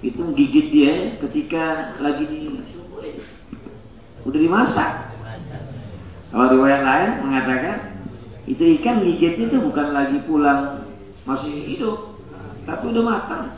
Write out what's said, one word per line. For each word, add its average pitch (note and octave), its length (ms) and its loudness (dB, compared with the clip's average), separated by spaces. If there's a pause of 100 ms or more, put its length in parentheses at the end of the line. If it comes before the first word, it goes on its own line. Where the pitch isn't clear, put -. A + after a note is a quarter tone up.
itu - 160 -4 (160)
gigit C#3+ 400 4
dia D3 200 8 (280)
ketika D#3 800 -4
lagi D3 240 -2
di, D3+ 320 -8 (1700)
udah C#3+ 160 0
dimasak. G3 480 4 (1400)
Kalau B2 200 6
riwayat C#3 280 6
lain D3 280 2 (120)
mengatakan C3 520 0 (760)
itu C3+ 120 0 (200)
ikan A3 240 2
gigitnya E3 400 2
itu C4 160 4
bukan D3 320 0
lagi C#3 320 2
pulang C#3+ 600 2 (360)
masih D3 480 -6
hidup, - 480 -6 (480)
tapi - 240 -6
udah A3+ 160 2
matang. A#3 400 -4 (120)